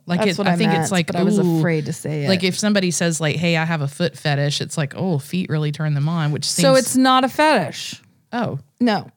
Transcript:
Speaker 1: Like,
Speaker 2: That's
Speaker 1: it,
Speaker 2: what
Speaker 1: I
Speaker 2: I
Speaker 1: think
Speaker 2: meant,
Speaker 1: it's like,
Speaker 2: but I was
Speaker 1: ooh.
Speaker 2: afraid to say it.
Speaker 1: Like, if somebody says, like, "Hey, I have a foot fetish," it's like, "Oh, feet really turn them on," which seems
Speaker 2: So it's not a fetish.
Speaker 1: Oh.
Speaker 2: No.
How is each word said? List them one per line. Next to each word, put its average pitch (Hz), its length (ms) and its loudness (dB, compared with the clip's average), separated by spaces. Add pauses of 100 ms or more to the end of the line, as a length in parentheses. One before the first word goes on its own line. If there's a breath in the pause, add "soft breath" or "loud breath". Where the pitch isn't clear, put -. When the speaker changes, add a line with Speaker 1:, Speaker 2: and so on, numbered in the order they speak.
Speaker 1:
Like, 175 160 0
Speaker 2:
That's 208 100 2
Speaker 1:
it, 175 60 -4
Speaker 2:
what 196 100 -2
Speaker 1:
I 175 60 4
Speaker 2:
I - 20 0
Speaker 1:
think 170 160 2
Speaker 2:
meant, 165 120 2
Speaker 1:
it's - 80 -4
like, 180 160 2
Speaker 2:
but - 80 -4
I 180 80 0
was 202 160 2
Speaker 1:
ooh. 170 200 2
Speaker 2:
afraid 156 260 0
to 165 80 -6
say 147 320 -6
it. 143 40 0
Speaker 1:
Like, 185 140 0
if 185 140 0
somebody 202 340 2
says, 165 280 0
like, 151 160 0
"Hey, 170 220 0
I 160 80 0
have 165 160 -2
a 139 60 -2
foot 170 300 -4
fetish," 143 440 -2
it's - 160 -8
like, 143 180 -2
"Oh, 165 240 -2
feet 180 300 -6
really 151 220 -2
turn 151 220 -4
them 143 140 0
on," 160 240 -2
which 147 140 -4
seems - 180 -2
Speaker 2:
So 269 120 6
it's 262 200 2
not 262 280 4
a 262 60 0
fetish. 262 720 0 (300)
Speaker 1:
Oh. 220 280 -4 (200)
Speaker 2:
No. 214 380 0